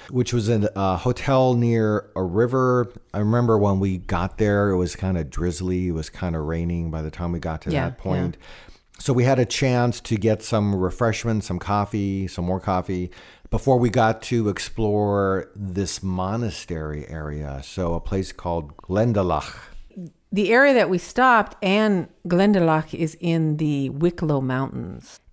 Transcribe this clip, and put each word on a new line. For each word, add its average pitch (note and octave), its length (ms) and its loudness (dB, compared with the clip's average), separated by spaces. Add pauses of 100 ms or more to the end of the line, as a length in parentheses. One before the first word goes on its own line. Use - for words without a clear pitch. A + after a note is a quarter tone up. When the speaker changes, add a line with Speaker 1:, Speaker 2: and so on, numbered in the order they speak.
Speaker 1:
which B2 240 -2
was A2+ 140 0
in G#2+ 280 2
a F#2+ 200 0
hotel B2+ 580 2
near A2+ 600 2
a F#2+ 80 -2
river. B2 640 2 (240)
I G2+ 60 -2
remember A2+ 380 4
when G2+ 240 4
we F#2+ 160 0
got F2+ 400 -4
there, G#2 320 2
it F#2 80 2
was F2+ 180 0
kinda F#2 300 -2
drizzly, F2+ 640 -2
it - 20 0
was D#2+ 180 -4
kinda E2+ 300 -4
raining E2 500 -2
by D#2+ 120 -4
the D#2 100 -6
time F2 220 -4
we E2+ 60 -4
got D#2+ 240 -6
to - 80 -6
Speaker 2:
Yeah, C#3+ 180 -2
Speaker 1:
that B2+ 80 -10
point. F#2 420 -4
Speaker 2:
yeah. - 60 -20 (540)
Speaker 1:
So - 140 -2
we A#2+ 120 4
had C3 120 4
a B2 80 4
chance B2 540 0
to - 160 -4
get G#2+ 260 2
some G#2 320 0
refreshments, G#2 760 0
some F2+ 120 -4
coffee, G2+ 680 -2
some F2+ 180 -6
more F#2 160 0
coffee, F2+ 500 -2 (380)
before B2+ 280 2
we A#2+ 120 2
got A2+ 340 2
to A2+ 240 0
explore G2+ 1080 0
this F#2+ 460 -4
monastery F#2 1080 -4
area. D2 540 -8
So F2 300 -2
a E2 60 -2
place F#2+ 320 -4
called E2 460 -6
Glendalough. F#2 760 0 (800)
Speaker 2:
The G3 200 0
area C4+ 220 6
that G3+ 160 4
we F#3 80 2
stopped A#3+ 640 2
and G3 440 2 (200)
Glendalough F3 640 4
is D#3+ 280 -2
in D#3+ 360 2
the C#3+ 320 0
Wicklow D3+ 520 0
Mountains, B2+ 800 -6 (140)